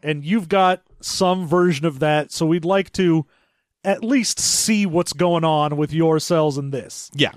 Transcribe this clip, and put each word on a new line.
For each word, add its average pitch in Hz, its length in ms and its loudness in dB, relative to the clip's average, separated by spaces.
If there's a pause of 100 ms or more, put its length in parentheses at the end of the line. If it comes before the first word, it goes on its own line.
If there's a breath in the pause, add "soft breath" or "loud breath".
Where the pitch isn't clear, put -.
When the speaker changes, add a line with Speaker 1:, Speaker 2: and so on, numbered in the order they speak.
Speaker 1:
and 147 220 -4
you've 180 240 -2
got 185 340 2 (180)
some 185 460 -2
version 170 400 2
of 139 140 -4
that, 151 320 0
so 165 140 -2
we'd 165 180 0
like 190 300 0
to 165 320 2 (580)
at 196 180 0
least 233 380 0
see 208 460 0
what's 170 260 -2
going 170 320 0
on 151 320 0
with 151 160 -2
your 160 260 2
cells 151 400 0
and 139 140 -8
this. - 420 -10
Speaker 2:
Yeah, 135 220 0